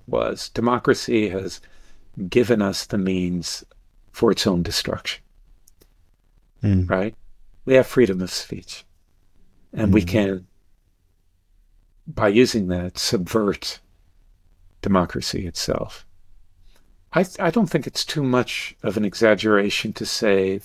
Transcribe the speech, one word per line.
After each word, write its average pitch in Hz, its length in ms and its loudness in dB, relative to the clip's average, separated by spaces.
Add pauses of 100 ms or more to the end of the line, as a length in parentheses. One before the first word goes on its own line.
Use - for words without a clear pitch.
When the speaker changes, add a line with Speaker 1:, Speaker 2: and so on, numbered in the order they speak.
Speaker 1:
was, 117 440 -4
"Democracy 120 800 0
has 95 300 -8 (680)
given 113 320 2
us 98 240 -2
the - 140 -4
means 90 680 -2 (480)
for 117 180 2
its - 160 0
own 90 160 2
destruction." - 600 -6 (1400)
Speaker 2:
Mm. 95 260 2
Speaker 1:
Right? 95 260 0 (500)
We 131 100 4
have 131 120 8
freedom 95 340 2
of 90 100 -6
speech. - 540 -12 (880)
And 104 220 0
we 107 80 6
Speaker 2:
Mm. 85 60 -4
Speaker 1:
can, 95 380 0 (1600)
by 113 220 0
using 110 400 4
that, 90 300 -4
subvert 101 840 -2 (1000)
democracy 95 640 -2
itself. - 580 -6 (1080)
I 170 100 2
th-, - 160 -10
I 180 100 0
don't 196 200 2
think - 160 -2
it's - 180 -6
too - 180 -4
much 127 600 -2
of 107 140 -2
an 107 80 0
exaggeration 104 920 2
to - 120 -8
say 98 580 0